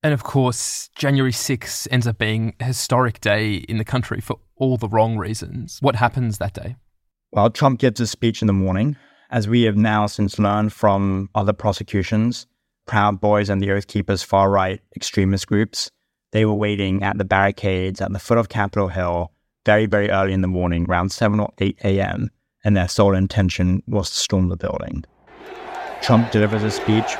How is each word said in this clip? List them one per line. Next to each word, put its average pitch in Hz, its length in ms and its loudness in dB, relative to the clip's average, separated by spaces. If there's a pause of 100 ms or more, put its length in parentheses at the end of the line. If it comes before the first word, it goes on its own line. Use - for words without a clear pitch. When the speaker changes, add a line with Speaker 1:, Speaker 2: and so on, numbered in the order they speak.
Speaker 1:
And 151 100 2
of 131 100 -4
course, - 720 -2
January 135 360 2
sixth - 580 -6
ends 123 160 2
up 117 120 -2
being 110 420 -2
a 120 60 -4
historic 123 560 0
day 107 340 0
in 110 220 -6
the 107 80 -2
country - 340 -4
for - 180 -6 (200)
all 131 200 0
the 110 120 -4
wrong 110 280 4
reasons. - 640 -8
What 147 140 2
happens 117 440 0
that 95 140 -4
day? - 220 -10 (560)
Speaker 2:
Well, 104 180 4
Trump 131 300 2
gives 123 220 2
a 117 60 0
speech - 340 -2
in 110 60 2
the 101 60 4
morning. 98 440 0 (320)
As 113 180 -2
we 117 160 4
have 107 140 2
now 107 300 2
since 104 300 -2
learned 104 360 2
from 98 600 0
other 104 200 0
prosecutions, 107 920 -2 (380)
Proud 104 340 0
Boys 104 300 2
and 98 120 0
the 98 100 0
Oath 98 160 -2
Keepers 101 360 -2
far-right 98 580 2 (140)
extremist 98 520 0
groups, - 420 -2 (420)
they 110 140 2
were 107 80 2
waiting 101 480 0
at 98 160 -2
the 101 80 -2
barricades 95 760 0
at 92 100 -4
the 98 80 -6
foot - 180 0
of 117 120 0
Capitol 101 400 -2
Hill 87 420 -4 (340)
very, 107 220 4
very 101 240 2
early 98 200 2
in 95 100 0
the 92 60 0
morning, 87 400 0
around 90 240 0
seven 107 280 0
or 104 180 -2
eight 98 260 -2
A 98 160 2
M, 95 300 -4 (340)
and 101 140 4
their 87 100 2
sole 101 280 4
intention 92 720 2
was 101 240 -4
to - 60 -8
storm 92 320 0
the 90 60 -4
building. - 480 -8 (1000)
Trump 113 260 4
delivers 107 320 2
a 107 80 0
speech. 110 500 0